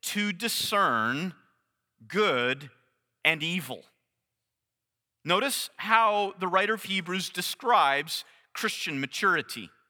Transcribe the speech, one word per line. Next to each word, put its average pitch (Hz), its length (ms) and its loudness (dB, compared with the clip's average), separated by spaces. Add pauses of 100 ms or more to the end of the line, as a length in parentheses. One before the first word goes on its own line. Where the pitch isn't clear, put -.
to 208 280 -2
discern 170 1000 0 (760)
good 139 600 0 (540)
and 156 200 2
evil. 151 400 -6 (1400)
Notice 202 540 0
how 208 640 2
the 185 80 -2
writer 190 260 4
of 214 100 -4
Hebrews 185 460 -4
describes 160 960 0 (300)
Christian 170 460 -4
maturity. 143 680 -2 (200)